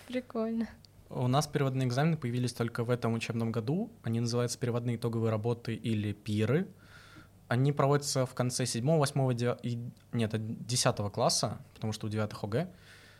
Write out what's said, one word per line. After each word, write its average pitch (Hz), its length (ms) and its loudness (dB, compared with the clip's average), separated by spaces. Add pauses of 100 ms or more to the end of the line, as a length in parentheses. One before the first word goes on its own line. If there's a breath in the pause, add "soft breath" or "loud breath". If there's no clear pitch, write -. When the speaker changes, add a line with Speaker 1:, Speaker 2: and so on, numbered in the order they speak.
Speaker 1:
Прикольно. 226 600 -2 (420)
Speaker 2:
У 127 180 0
нас 143 180 2
переводные 131 400 0
экзамены 147 300 2
появились 123 380 -2
только 117 300 -2
в 120 60 -2
этом 123 240 2
учебном 113 380 -2
году. 143 380 -2 (120)
Они 113 160 0
называются 120 400 0
переводные 120 380 0
итоговые 113 340 0
работы 113 440 0
или 107 380 0
пиры. 110 540 2 (840 loud breath)
Они 131 220 4
проводятся 143 540 2
в 120 100 -6
конце 123 320 0
седьмого, 143 340 2
восьмого, 131 340 2
дева-, 120 280 0
и, 120 160 -4 (340)
нет, 113 200 0 (340)
десятого 117 440 0
класса, 120 480 0 (160)
потому 110 180 -4
что 110 140 -8
у 104 40 -4
девятых 107 340 -2
О - 20 -4
Г. 139 220 -2 (500 loud breath)